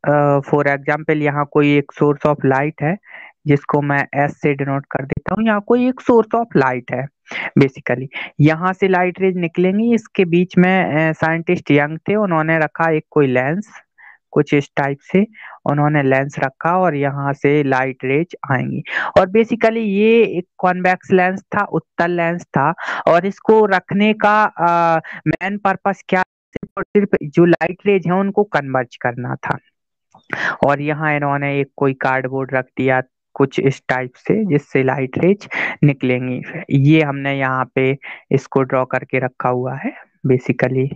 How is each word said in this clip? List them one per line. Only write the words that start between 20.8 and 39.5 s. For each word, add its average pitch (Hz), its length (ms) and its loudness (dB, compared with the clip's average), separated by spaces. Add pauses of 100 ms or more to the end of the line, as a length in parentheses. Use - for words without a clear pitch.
lens 185 300 2
था, - 220 -4
उत्तल 170 480 -4
lens 170 320 -2
था, 147 300 0 (340)
और 170 180 4
इसको 214 400 2
रखने 202 480 0
का, 214 300 2
अ, 170 560 0 (280)
main 190 300 -4
purpose 190 500 -4
क्या, 185 140 0
सिर्फ - 560 -12
और 190 60 -6
सिर्फ 202 260 0 (140)
जो 160 220 4
light 175 400 0
rays 190 220 0
है 175 60 0
उनको 196 300 -2
converge 131 520 -4
करना 123 400 -6
था। - 220 -6 (1120)
और 143 140 0
यहाँ 151 340 -2
इन्होंने 143 440 -2
एक 139 160 -2
कोई 139 180 0
cardboard 131 600 -4
रख 127 120 -2 (120)
दिया 131 240 2 (320)
कुछ 139 260 0
इस 135 280 -2
type 127 280 -4
से, 214 300 -4
जिससे 147 380 0
light 131 340 -2
rays 190 320 0 (340)
निकलेंगी। 127 580 0 (280)
ये 147 340 4
हमने 139 360 -4
यहाँ 131 360 -2
पे 135 220 0 (340)
इसको 135 320 0
ड्रॉ 131 220 0
करके 131 340 -4
रखा 127 300 -4
हुआ 127 260 -4